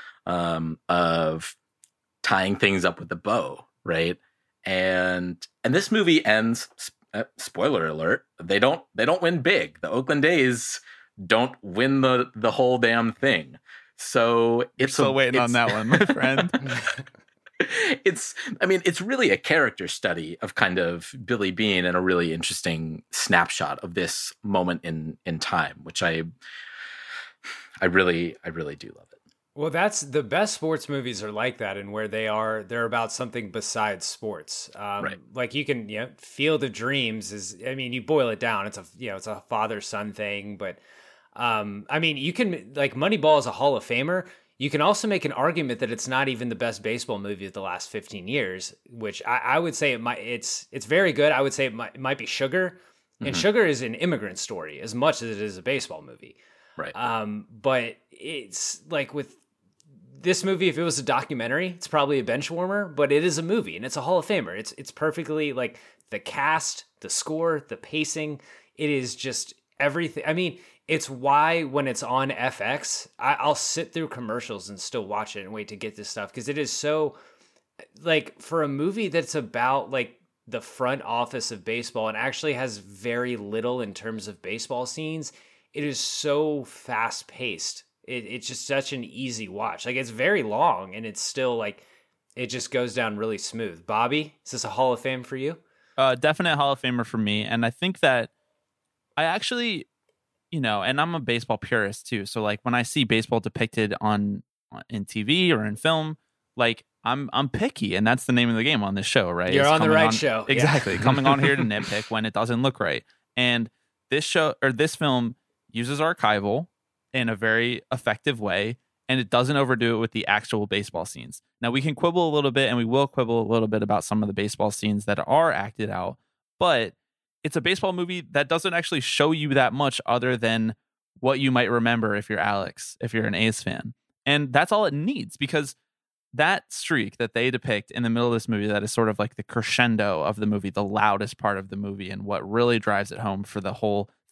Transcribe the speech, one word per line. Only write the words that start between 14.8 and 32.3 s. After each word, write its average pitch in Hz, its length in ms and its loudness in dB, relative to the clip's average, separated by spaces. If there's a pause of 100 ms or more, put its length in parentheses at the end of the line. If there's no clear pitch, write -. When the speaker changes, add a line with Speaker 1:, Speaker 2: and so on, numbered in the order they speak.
Speaker 1:
it's 135 80 0
Speaker 2:
still 135 140 4
Speaker 1:
a, 135 40 4
Speaker 2:
waiting 131 280 4
on 123 60 4
Speaker 1:
it's 120 80 2
Speaker 2:
that 117 180 4
one, 107 180 -2
my 160 100 6
friend. 147 560 4
Speaker 1:
<laughs> 131 500 -4 (1000)
It's, - 320 0 (240)
I 196 60 2
mean, 185 180 4
it's 170 160 2
really 226 300 2
a 98 80 6
character 135 500 2
study 85 540 -4
of 104 140 -6
kind 92 240 4
of 85 440 -2
Billy 101 280 0
Beane 92 340 2
and 87 100 2
a 90 60 2
really 87 320 4
interesting 80 800 -4
snapshot - 680 0
of 87 140 -10
this 87 400 -4 (100)
moment 90 400 0
in, 80 420 -6
in 82 140 -4
time, 80 440 -4
which - 200 -6
I, 82 200 0 (1600)
I 95 60 2
really, 87 580 2
I 82 60 -10
really 78 260 -8
do - 120 -16
love - 260 -20
it. - 60 -20 (360)
Speaker 3:
Well, 151 140 -4
that's, 185 320 0
the 143 220 -2
best 180 320 0
sports 160 340 -2
movies 123 340 -6
are 107 80 -8
like 120 280 -2
that, 101 180 -4
and 101 160 -10
where 107 160 -4
they 110 180 -2
are, 110 360 0